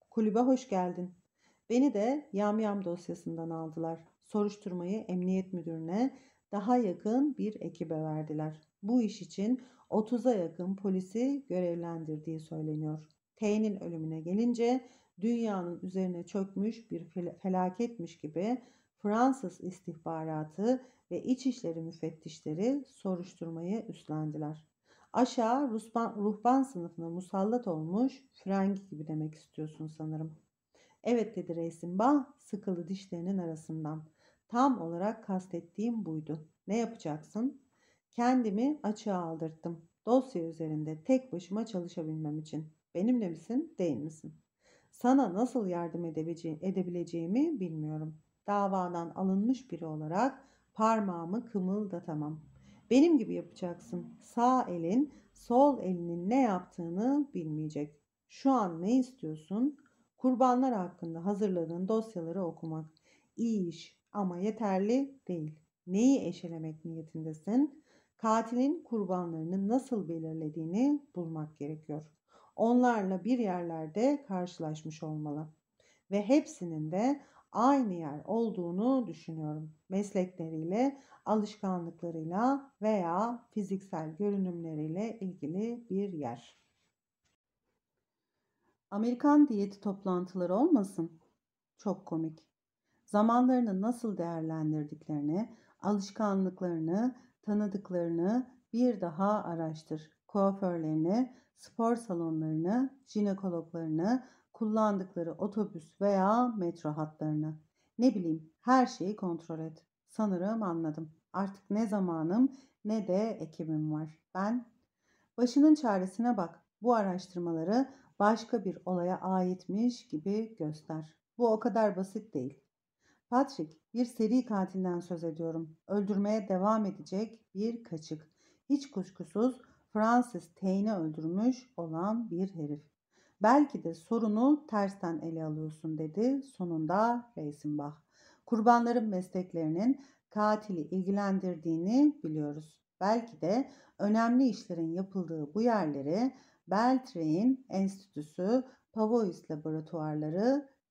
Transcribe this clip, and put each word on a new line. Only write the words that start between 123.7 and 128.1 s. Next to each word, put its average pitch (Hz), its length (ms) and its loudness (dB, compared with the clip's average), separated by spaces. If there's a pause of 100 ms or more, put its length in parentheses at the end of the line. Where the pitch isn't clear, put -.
bir 240 100 2
seri 240 400 2
katilden 185 560 -2
söz 170 240 -6
ediyorum. 160 520 -6 (120)
Öldürmeye 202 600 0
devam 202 380 2
edecek 196 680 -8
bir 233 300 -4
kaçık. 156 460 -10 (380)